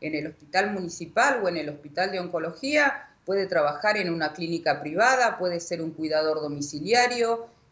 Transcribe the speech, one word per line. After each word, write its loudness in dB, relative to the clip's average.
en -6
el -4
hospital -2
municipal 0
o 0
en -2
el -4
hospital -4
de -2
oncología -2
puede 0
trabajar 2
en 0
una -2
clínica 0
privada, 2
puede -2
ser -6
un -4
cuidador 0
domiciliario, 0